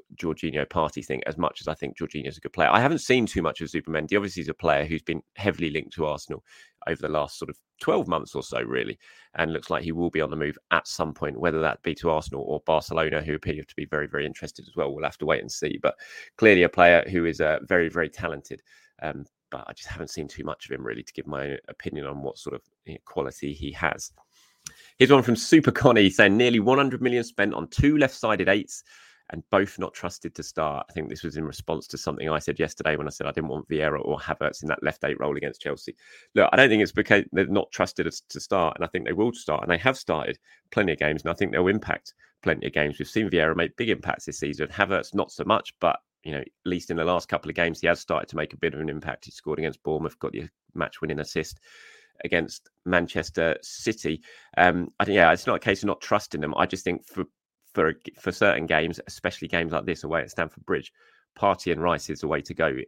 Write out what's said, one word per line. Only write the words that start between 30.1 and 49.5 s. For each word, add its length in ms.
to 80
start." 480
I 20
think 160
this 140
was 160
in 60
response 420
to 100
something 320
I 120
said 180
yesterday 380
when 100
I 40
said 160
I 40
didn't 180
want 200
Vieira 360
or 140
Havertz 440
in 60
that 140
left 220
eight 160
role 180
against 240
Chelsea. 340
Look, 180
I 40
don't 120
think 140
it's 100
because 400
they're 140
not 240
trusted 360
as, 220
to 120
start, 360
and 80
I 40
think 180
they 60
will 200
start, 300
and 80
they 80
have 180
started 420
plenty 220
of 60
games, 240
and 80
I 40
think 180
they'll 160
impact 440
plenty 240
of 80
games. 240
We've 100
seen 220
Vieira 260
make 200
big 120
impacts 380
this 140
season. 280
Havertz, 460
not 160
so 140
much, 360
but, 200
you 80
know, 80
at 80
least 240
in 80
the 60
last 240
couple 200
of 60
games, 260
he 60
has 140
started 280
to 80
make 160
a 60
bit 160
of 60
an 100
impact. 340
He 60
scored 300